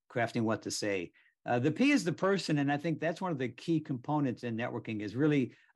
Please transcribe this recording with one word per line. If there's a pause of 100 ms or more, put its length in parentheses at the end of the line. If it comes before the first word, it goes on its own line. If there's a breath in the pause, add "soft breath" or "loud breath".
(120)
crafting
what
to
say. (340 soft breath)
Uh,
the
P
is
the
person.
And
I
think
that's
one
of
the
key
components
in
networking
is
really (220 loud breath)